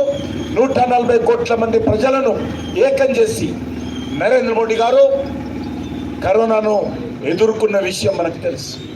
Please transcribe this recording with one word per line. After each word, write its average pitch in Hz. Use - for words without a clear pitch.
నూట 262
నలభై 247
కోట్ల 233
మంది 226
ప్రజలను 262
ఏకం 269
చేసి 220
నరేంద్ర 226
మోడీ 220
గారు 247
కరోనాను 214
ఎదుర్కొన్న 208
విషయం 190
మనకు 170
తెలుసు. -